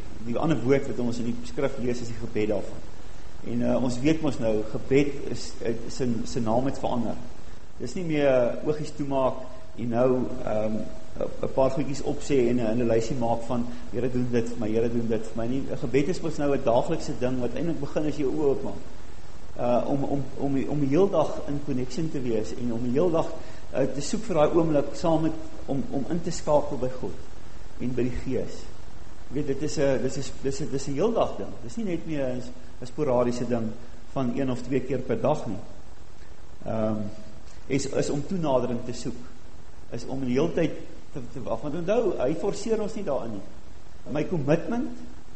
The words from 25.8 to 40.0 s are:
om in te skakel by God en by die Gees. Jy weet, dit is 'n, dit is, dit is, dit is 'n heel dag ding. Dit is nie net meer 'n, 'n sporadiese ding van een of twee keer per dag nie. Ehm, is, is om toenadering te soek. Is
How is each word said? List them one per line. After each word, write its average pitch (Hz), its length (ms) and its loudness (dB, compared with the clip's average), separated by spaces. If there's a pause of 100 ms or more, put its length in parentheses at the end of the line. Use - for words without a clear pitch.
om 135 200 0
in 170 120 0
te 180 80 0
skakel 147 460 2
by 127 140 0 (100)
God - 140 0 (640)
en 127 140 0
by 120 80 2
die 123 220 0
Gees. 117 340 0 (720)
Jy 117 80 -2
weet, 147 80 0
dit 135 160 0
is 147 160 0
'n, 135 240 4
dit 131 140 0
is, 139 160 -2 (100)
dit 135 100 0
is, 135 60 0
dit 127 140 -2
is 135 160 -2
'n 143 40 -2
heel 180 200 2
dag 175 240 0
ding. 95 120 -4 (140)
Dit 117 80 -6
is - 60 -4
nie 226 100 -2
net 165 200 -2
meer 147 200 -2
'n, 123 160 -2 (400)
'n 123 40 -4
sporadiese 123 640 0
ding 110 240 0 (400)
van 127 260 0
een 135 120 0
of 123 120 -2
twee 135 180 0
keer 127 180 -2
per 117 220 -2
dag 147 260 2
nie. 110 160 -4 (1040)
Ehm, 107 360 0 (640)
is, 135 200 0
is - 240 0
om 139 160 -2
toenadering 127 580 0
te 123 80 -4
soek. - 300 -4 (680)
Is 120 160 -4